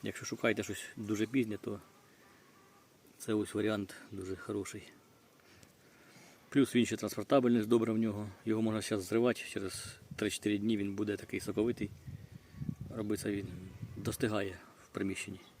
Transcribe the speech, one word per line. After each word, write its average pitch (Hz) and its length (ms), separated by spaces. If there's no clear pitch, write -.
Якщо 110 220
шукаєте 113 380
щось - 200
дуже 107 300
пізнє, 110 320
то 101 240
це - 160
ось 104 200
варіант 104 420
дуже 95 240
хороший. 101 480
Плюс 135 260
він 120 100
ще 107 120
транспортабельний, 120 680
добре 113 280
в 110 40
нього. 107 320
Його 110 160
можна 110 200
зараз 98 220
зривати, 113 460
через 98 360
три-чотири 104 420
дні 110 200
він 101 180
буде 104 220
такий - 220
соковитий. 107 500
Робиться 107 360
він, 101 160
достигає 101 600
в - 40
приміщенні. 98 520